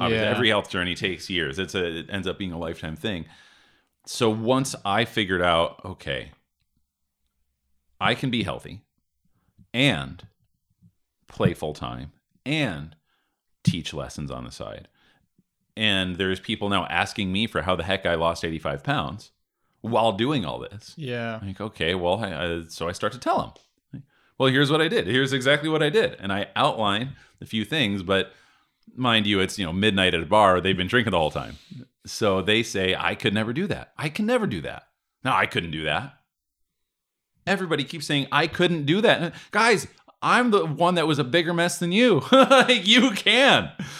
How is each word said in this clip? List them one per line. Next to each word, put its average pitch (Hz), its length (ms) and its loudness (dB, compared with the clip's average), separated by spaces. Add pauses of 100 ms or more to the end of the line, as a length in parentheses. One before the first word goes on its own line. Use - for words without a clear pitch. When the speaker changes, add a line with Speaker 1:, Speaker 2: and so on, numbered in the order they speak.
Speaker 1:
Obviously, 110 240 0
Speaker 2:
Yeah. 107 60 0
Speaker 1:
every 110 200 2
health 104 200 0
journey 90 240 -2
takes 90 340 -6
years. 82 300 -2
It's 95 160 -6
a, 92 100 -2 (140)
it 78 120 -10
ends 95 180 -6
up 87 100 -6
being 92 140 -6
a 82 60 -8
lifetime 82 360 -8
thing. 87 300 -6 (840)
So 117 240 2
once 120 540 0
I 101 200 0
figured 95 380 0
out, 85 420 2
okay, 71 460 -8 (1700)
I 104 140 2
can 127 160 -4
be 113 120 -2
healthy 80 400 -8 (880)
and 85 540 -2 (1000)
play 92 260 0
full 76 200 -6
time 64 380 -10 (320)
and 107 520 -4 (680)
teach 82 300 -2
lessons 69 360 -10
on 62 140 -10
the 60 60 -14
side. 52 380 -14 (880)
And 95 400 0
there's 92 240 0
people 104 280 -4
now 98 180 0
asking 95 460 -2
me 104 140 0
for 76 160 -4
how 90 140 0
the 85 80 -6
heck 95 200 -2
I 85 120 2
lost 82 280 0
eighty-five 78 380 -6
pounds 104 480 -6 (500)
while 113 320 2
doing 117 320 0
all 62 140 -6
this. - 380 -14
Speaker 2:
Yeah. 120 460 -8
Speaker 1:
Like, 98 180 -10
okay, 92 340 -2
well, 92 280 0
I, 85 220 -6
I, 85 240 -4
so 82 200 -8
I 90 40 -4
start 104 220 -4
to 123 40 -16
tell 339 240 -2
'em. - 80 -12 (440)
Like, 127 80 -16 (340)
"Well, 135 140 2
here's 135 200 4
what 156 120 4
I 160 60 2
did. 214 180 0
Here's 131 260 2
exactly 143 380 2
what 156 120 0
I 147 60 2
did." 202 320 0
And 98 120 -6
I 101 240 -4
outline 117 600 0 (240)
a - 60 -12
few 110 180 -4
things, 101 380 -2
but 95 300 0 (640)
mind 113 320 2
you, 101 140 4
it's, 95 180 -2
you 101 60 -4
know, 80 80 -4
midnight 95 420 2
at 85 80 0
a 80 40 -6
bar. 92 340 6
They've 95 160 2
been 92 120 -2
drinking 113 240 2
the 90 60 2
whole 76 120 2
time. 62 260 -8 (480)
So 95 380 0
they 107 200 4
say, 95 320 -2
"I 82 200 -2
could 104 180 -2
never 110 220 -2
do 180 140 -4
that. 123 280 -8
I 151 140 -6
can 208 160 -4
never 233 200 0
do 104 160 -4
that. 60 260 -12 (360)
No, 131 80 0
I 101 140 4
couldn't 87 240 -4
do 78 140 -6
that." 87 340 -2 (1300)
Everybody 175 380 0
keeps 147 220 -10
saying, 139 240 0
"I 151 160 2
couldn't 175 380 0
do 165 160 2
that." 160 220 4
And 170 100 -4 (200)
guys, 208 360 2 (360)
I'm 226 280 4
the 190 120 4
one 170 300 2
that 160 140 2
was 151 100 2
a 147 60 0
bigger 160 300 0
mess 170 240 0
than 175 140 -2
you. 208 340 4
<laughs> - 60 2
Like, 254 540 6
you 240 240 6
can. 202 600 4 (280)